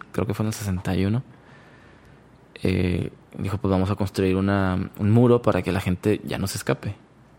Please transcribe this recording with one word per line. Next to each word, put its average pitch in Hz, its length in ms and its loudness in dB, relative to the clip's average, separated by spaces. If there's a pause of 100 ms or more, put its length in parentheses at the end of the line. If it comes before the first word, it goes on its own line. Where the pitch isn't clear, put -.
(120)
creo - 140 -2
que 107 60 -2
fue 107 120 -2
en 107 40 -2
el 107 60 -4
sesenta 92 420 -4
y 92 80 2
uno, 110 180 0 (1400)
eh, 92 480 0 (260)
dijo, 98 220 -6
"Pues 95 120 -2
vamos 95 200 2
a - 40 -2
construir 95 420 0
una, 95 640 0
un 104 120 2
muro 120 320 6
para 98 180 2
que 90 100 -2
la 95 100 0
gente 95 440 0
ya - 140 -4
no 92 80 -2
se - 100 -6
escape". 113 380 -4 (440)